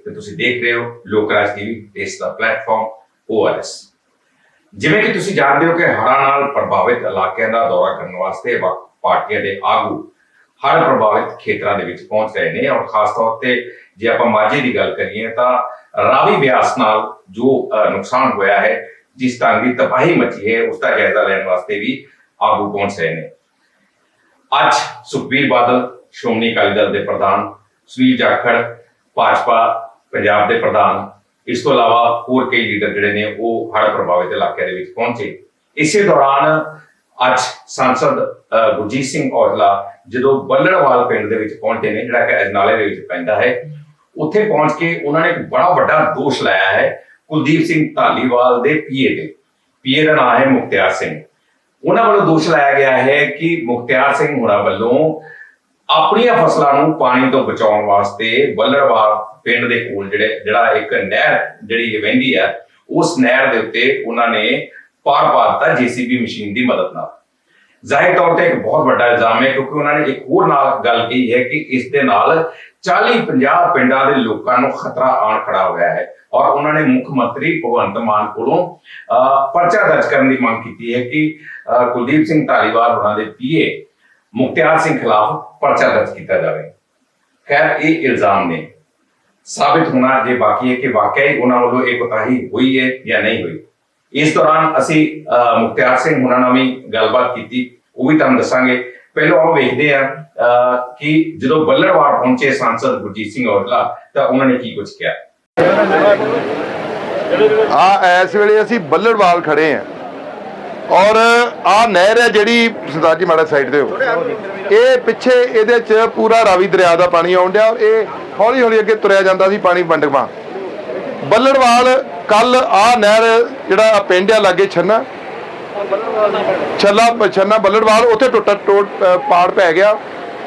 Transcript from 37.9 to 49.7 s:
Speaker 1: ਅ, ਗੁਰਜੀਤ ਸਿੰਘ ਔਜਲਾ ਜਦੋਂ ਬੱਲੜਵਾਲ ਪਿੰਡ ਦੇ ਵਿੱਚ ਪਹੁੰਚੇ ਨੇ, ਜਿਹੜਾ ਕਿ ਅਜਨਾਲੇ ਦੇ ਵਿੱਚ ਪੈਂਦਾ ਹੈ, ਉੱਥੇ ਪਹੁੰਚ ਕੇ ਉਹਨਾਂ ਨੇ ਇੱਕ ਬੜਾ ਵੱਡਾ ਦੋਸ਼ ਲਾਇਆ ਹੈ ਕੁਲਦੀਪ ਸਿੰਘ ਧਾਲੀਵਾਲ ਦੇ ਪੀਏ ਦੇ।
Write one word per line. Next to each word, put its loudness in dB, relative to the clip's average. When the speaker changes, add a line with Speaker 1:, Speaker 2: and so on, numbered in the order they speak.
Speaker 1:
ਅ, -2
ਗੁਰਜੀਤ -4
ਸਿੰਘ -4
ਔਜਲਾ 0
ਜਦੋਂ 0
ਬੱਲੜਵਾਲ 2
ਪਿੰਡ -2
ਦੇ -2
ਵਿੱਚ -6
ਪਹੁੰਚੇ -2
ਨੇ, -6
ਜਿਹੜਾ 0
ਕਿ 0
ਅਜਨਾਲੇ 0
ਦੇ -2
ਵਿੱਚ -8
ਪੈਂਦਾ -4
ਹੈ, -2
ਉੱਥੇ 0
ਪਹੁੰਚ 0
ਕੇ -4
ਉਹਨਾਂ 0
ਨੇ 0
ਇੱਕ -4
ਬੜਾ 0
ਵੱਡਾ 2
ਦੋਸ਼ -2
ਲਾਇਆ 0
ਹੈ -2
ਕੁਲਦੀਪ 0
ਸਿੰਘ 0
ਧਾਲੀਵਾਲ 2
ਦੇ 2
ਪੀਏ -2
ਦੇ। -10